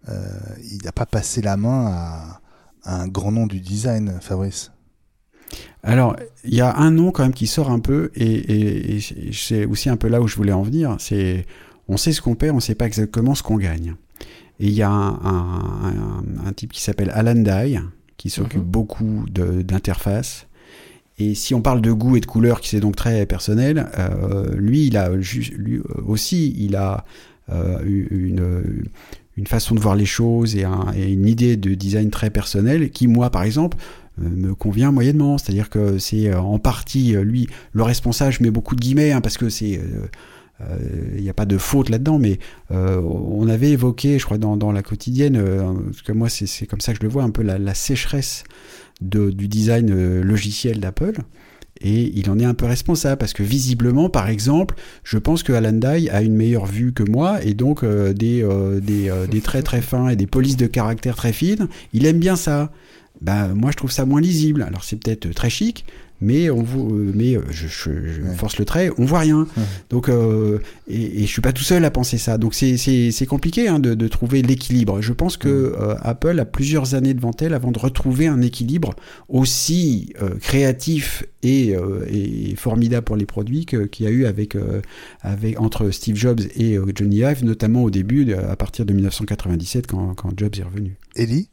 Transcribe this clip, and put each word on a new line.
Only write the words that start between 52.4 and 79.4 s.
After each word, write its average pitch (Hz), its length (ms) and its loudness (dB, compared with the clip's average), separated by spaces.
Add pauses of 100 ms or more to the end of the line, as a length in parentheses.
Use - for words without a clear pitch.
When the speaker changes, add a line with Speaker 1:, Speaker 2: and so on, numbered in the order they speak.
Speaker 2:
un 123 100 2
peu 123 120 0
responsable, 135 500 0
parce 113 160 -4
que - 100 -4
visiblement, 123 680 2
par 110 200 0
exemple, 117 480 0 (260)
je - 160 -2
pense 165 240 0
que 139 100 0
Alan 113 200 4
Dye 139 380 2
a 104 120 2
une 110 140 4
meilleure 110 300 2
vue 113 260 0
que 120 100 0
moi, 147 400 2
et 104 120 0
donc, 131 280 0
euh, 104 300 2
des, 113 320 2
euh, 98 340 2
des, 101 300 0
euh, 92 180 -2
des 107 140 0
traits 131 240 -2
très 123 160 0
fins 127 280 0
et 120 80 2
des 98 120 0
polices 131 300 2
de 120 80 4
caractère 117 500 -2
très 117 160 0
fines, 190 340 0 (260)
il 220 140 4
aime 165 140 4
bien 185 160 2
ça. 151 340 0 (500)
Ben, 98 280 0
moi, 110 240 2
je 143 40 -2
trouve 131 140 -4
ça 131 140 0
moins 139 160 4
lisible. 156 420 2
Alors, 92 220 -6
c'est - 120 -6
peut-être 110 360 -4
très - 180 0
chic, - 340 -2 (360)
mais 151 300 2
on 117 120 0
vo-, 120 300 -2
euh, 104 220 0
mais, 120 220 2
euh, 80 140 0
je, 80 180 -6
je, - 220 -6 (180)
je 78 140 -6
Speaker 1:
Ouais. 90 120 -4
Speaker 2:
force - 240 -4
le 104 60 0
trait, 170 340 0
on - 60 4
voit 165 160 4
rien. 156 260 4 (100)
Speaker 1:
Ouais. 113 60 0 (280)
Speaker 2:
Donc, 123 180 0
euh, 110 500 2 (300)
et, 107 320 -4
et - 0 -
je 101 100 2
suis 123 120 -2
pas 127 100 2
tout 127 100 -4
seul 175 220 4
à 147 80 2
penser 123 260 0
ça. 113 180 0
Donc, 110 160 0
c'est, 131 240 2
c'est, 120 360 2
c'est 131 140 -2
compliqué, 170 420 0
hein, 160 100 4
de, 123 160 4
de 110 140 0
trouver 127 340 2
l'équilibre. 123 580 2
Je 113 120 -2
pense 170 240 0
que, 135 340 2
Speaker 1:
Ouais. - 80 -6
Speaker 2:
euh, 107 220 0
Apple 147 400 0
a 117 40 0
plusieurs 139 520 0
années 131 180 2
devant 120 240 -2
elle 160 160 0
avant 123 160 -2
de 117 80 -2
retrouver 131 480 0
un 143 140 2
équilibre 123 520 0 (360)
aussi, 156 920 0